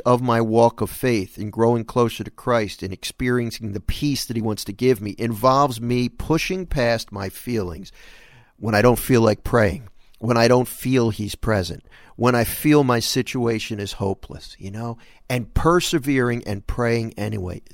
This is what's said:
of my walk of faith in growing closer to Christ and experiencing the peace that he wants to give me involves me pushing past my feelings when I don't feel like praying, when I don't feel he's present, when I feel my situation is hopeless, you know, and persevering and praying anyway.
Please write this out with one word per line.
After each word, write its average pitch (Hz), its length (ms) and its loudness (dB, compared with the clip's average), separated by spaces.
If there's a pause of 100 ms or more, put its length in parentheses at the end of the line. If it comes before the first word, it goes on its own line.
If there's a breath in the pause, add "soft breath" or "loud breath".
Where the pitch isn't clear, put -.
of 123 160 4
my 117 180 2
walk 117 400 2
of 104 100 -4
faith 113 480 -2
in 104 120 -8
growing 113 340 0
closer 117 400 -2
to - 80 -12
Christ 113 500 -2
and 92 120 -8
experiencing 117 800 -4
the 104 80 -8
peace - 420 -2
that 117 140 -6
he 110 40 -2
wants 107 220 -4
to 107 100 -10
give 123 280 2
me 104 180 -8
involves 117 640 2
me 123 260 -2
pushing 175 580 -4
past 117 460 -2
my 98 160 -8
feelings 92 640 -8 (640 loud breath)
when 110 160 -2
I 104 80 6
don't 120 180 6
feel 123 220 4
like 107 220 2
praying, 110 440 0 (300)
when 113 180 2
I 117 140 6
don't 123 180 4
feel 123 440 0
he's 101 240 -6
present, 95 500 -2 (300 soft breath)
when 123 200 4
I 117 80 2
feel 147 400 4
my 123 160 2
situation 117 800 -2
is 101 140 -8
hopeless, - 640 -8
you 95 120 -14
know, 113 260 -10 (320 soft breath)
and 123 240 -4
persevering 139 920 2
and 101 220 -8
praying 117 480 -2
anyway. 101 460 -6 (120)